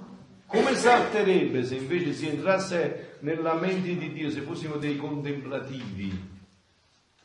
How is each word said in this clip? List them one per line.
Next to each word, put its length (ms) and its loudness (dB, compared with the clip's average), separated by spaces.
Come 280 4
salterebbe 920 4
se 100 -4
invece 380 0
si 160 -4
entrasse 920 0
nella 340 0
mente 420 0
di 160 -6
Dio, 180 -4
se 120 -4
fossimo 340 -6
dei 200 -2
contemplativi? 1400 -6